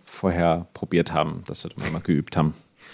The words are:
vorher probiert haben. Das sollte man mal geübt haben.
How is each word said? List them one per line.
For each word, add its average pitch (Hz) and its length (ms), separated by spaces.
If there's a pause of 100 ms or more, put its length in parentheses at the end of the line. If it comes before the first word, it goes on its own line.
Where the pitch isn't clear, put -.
vorher 85 680
probiert - 380
haben. 80 360
Das - 140
sollte - 180
man 80 120
mal - 100
geübt 73 340
haben. 78 180 (400)